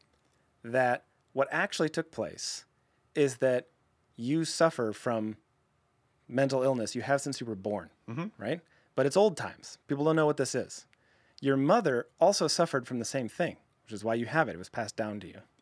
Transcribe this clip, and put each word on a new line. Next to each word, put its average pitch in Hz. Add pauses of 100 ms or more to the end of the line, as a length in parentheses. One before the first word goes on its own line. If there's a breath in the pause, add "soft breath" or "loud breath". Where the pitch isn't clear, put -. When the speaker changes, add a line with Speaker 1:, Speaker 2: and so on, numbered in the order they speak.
(640)
Speaker 1:
that 123 (280)
what 135
actually 165
took 160
place - (480)
is 135
that 127 (480)
you 147
suffer 151
from 110 (920)
mental 131
illness 127
you 117
have 139
since 139
you 123
were 113
born, 95 (180)
Speaker 2:
Mm-hmm. 165
Speaker 1:
right? 139 (360 soft breath)
But 135
it's 139
old 202
times. -
People 143
don't 160
know 156
what 147
this 135
is. - (560 soft breath)
Your 135
mother 143 (140)
also 180
suffered 139
from 127
the 113
same 131
thing, 151 (260)
which -
is 101
why 113
you 117
have 143
it. 92
It 82
was 92
passed 110
down 107
to 90
you. 95 (220)